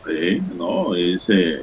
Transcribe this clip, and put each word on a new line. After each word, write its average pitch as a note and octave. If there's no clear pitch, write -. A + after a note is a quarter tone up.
Sí, E2
no, F2+
dice, F2